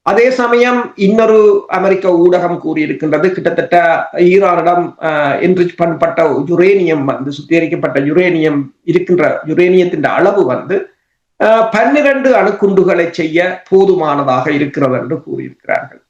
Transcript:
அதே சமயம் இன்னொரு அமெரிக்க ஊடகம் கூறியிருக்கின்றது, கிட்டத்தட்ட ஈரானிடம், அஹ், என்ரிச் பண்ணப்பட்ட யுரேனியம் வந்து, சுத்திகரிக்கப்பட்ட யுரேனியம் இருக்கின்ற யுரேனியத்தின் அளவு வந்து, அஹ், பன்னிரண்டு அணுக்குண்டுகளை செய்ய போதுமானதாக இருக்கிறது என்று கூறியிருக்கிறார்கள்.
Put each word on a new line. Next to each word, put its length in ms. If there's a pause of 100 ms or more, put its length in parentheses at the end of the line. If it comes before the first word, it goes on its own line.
அதே 300
சமயம் 640
இன்னொரு 720
அமெரிக்க 420
ஊடகம் 560
கூறியிருக்கின்றது, 640
கிட்டத்தட்ட 840
ஈரானிடம், 880
அஹ், 420
என்ரிச் 400
பண்ணப்பட்ட 680
யுரேனியம் 560
வந்து, 280
சுத்திகரிக்கப்பட்ட 680
யுரேனியம் 600 (220)
இருக்கின்ற 600
யுரேனியத்தின் 580
அளவு 420
வந்து, 440 (540)
அஹ், 280
பன்னிரண்டு 640
அணுக்குண்டுகளை 760
செய்ய 600
போதுமானதாக 840
இருக்கிறது 460
என்று 260
கூறியிருக்கிறார்கள். 880